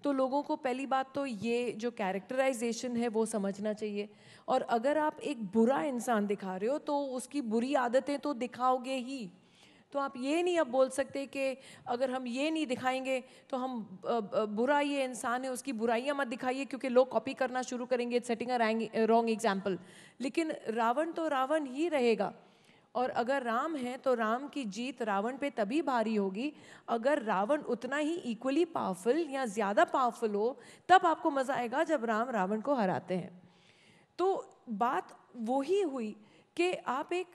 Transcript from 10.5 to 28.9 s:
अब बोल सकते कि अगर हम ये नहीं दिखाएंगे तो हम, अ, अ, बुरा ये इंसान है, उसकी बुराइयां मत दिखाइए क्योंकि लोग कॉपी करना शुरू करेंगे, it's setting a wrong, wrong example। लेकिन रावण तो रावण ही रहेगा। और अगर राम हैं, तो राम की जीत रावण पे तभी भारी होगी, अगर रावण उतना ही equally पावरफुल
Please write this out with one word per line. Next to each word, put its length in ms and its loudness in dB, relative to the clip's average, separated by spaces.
अब 80 2
बोल 220 4
सकते 360 -4
कि 320 -4
अगर 240 -2
हम 160 -4
ये 240 0
नहीं 160 -2
दिखाएंगे 560 -2
तो 80 -4
हम, 480 -6
अ, 60 0
अ, 340 0
बुरा 340 2
ये 240 0
इंसान 400 -4
है, 80 -4
उसकी 220 -6
बुराइयां 440 0
मत 100 0
दिखाइए 380 -2
क्योंकि 240 -4
लोग 200 8
कॉपी 240 -2
करना 280 0
शुरू 240 -4
करेंगे, 340 0
it's 180 -2
setting 240 0
a 0 -
wrong, 460 2
wrong 300 6
example। 400 0
लेकिन 320 -2
रावण 440 0
तो 160 -2
रावण 380 2
ही 220 -2
रहेगा। 460 2
और 140 0
अगर 340 0
राम 320 -2
हैं, 240 -6
तो 140 2
राम 340 0
की 180 -6
जीत 360 -6
रावण 360 0
पे 120 -2
तभी 320 0
भारी 340 0
होगी, 380 -2
अगर 340 2
रावण 380 2
उतना 360 -4
ही 200 0
equally 540 0
पावरफुल 580 0